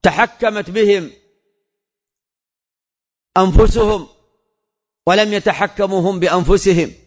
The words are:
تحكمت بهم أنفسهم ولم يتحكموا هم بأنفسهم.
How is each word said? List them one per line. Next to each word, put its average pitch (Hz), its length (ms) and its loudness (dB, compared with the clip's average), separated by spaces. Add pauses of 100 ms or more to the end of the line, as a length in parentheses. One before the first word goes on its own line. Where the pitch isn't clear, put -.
تحكمت 214 680 -2
بهم 202 400 0 (2250)
أنفسهم 208 720 2 (960)
ولم 208 260 2
يتحكموا 196 760 -2
هم 185 100 -6
بأنفسهم. 175 720 0 (120)